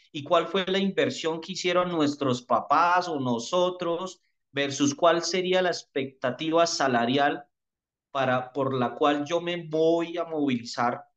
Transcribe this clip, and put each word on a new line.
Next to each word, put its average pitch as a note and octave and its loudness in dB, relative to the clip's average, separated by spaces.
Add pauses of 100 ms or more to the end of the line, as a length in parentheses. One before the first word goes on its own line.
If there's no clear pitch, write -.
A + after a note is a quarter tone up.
(120)
y D3 -10
cuál E3 2
fue F#3+ -2
la F#3+ 0
inversión E3 -2
que F#3 -10
hicieron F3 0
nuestros C#3+ 0
papás F3 2
o D#3 -4
nosotros F3 -2 (300)
versus C#3 0
cuál E3 4
sería F#3 0
la F3+ 2
expectativa D#3 -2
salarial C3 0 (680)
para, B2+ -2
por C3 0
la B2 -2
cual D3 2
yo E3+ -2
me E3+ -6
voy E3 2
a E3 -4
movilizar C3+ -2 (120)